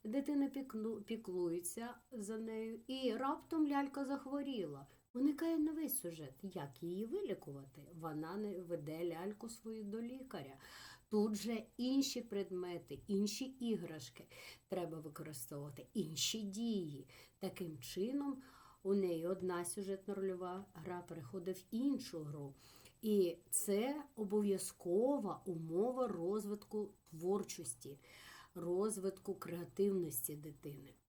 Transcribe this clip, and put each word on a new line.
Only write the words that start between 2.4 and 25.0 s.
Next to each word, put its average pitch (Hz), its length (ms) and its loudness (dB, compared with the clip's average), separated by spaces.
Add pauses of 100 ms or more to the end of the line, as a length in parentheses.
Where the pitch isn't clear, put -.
і 262 260 2
раптом 294 540 2
лялька 277 380 2
захворіла. 262 840 -2 (260)
Виникає 302 440 4
новий 311 320 2
сюжет. 160 520 -4
Як 175 420 -6
її 180 220 0
вилікувати? 175 760 -4 (120)
Вона 160 440 -4
не 202 240 -2
веде 165 440 0
ляльку 185 440 -2
свою 220 340 -6
до 208 180 -2
лікаря. 233 560 -6 (520)
Тут 214 260 6
же 220 280 0 (140)
інші 254 440 4
предмети, 180 840 -4
інші 208 380 4
іграшки 196 840 -4 (400)
треба 165 320 -2
використовувати, 151 920 -8
інші 165 480 0
дії. 196 680 -2 (320)
Таким 170 380 -4
чином 269 640 -2 (420)
у 190 100 4
неї 175 340 4
одна 180 360 2
сюжетно-рольова 190 1000 -2 (100)
гра 175 280 -6
переходить 175 560 -6
в - 140 -14
іншу 233 520 0
гру. 143 300 -6 (480)
І 196 360 6 (120)
це 254 540 2 (120)
обов'язкова 202 1300 4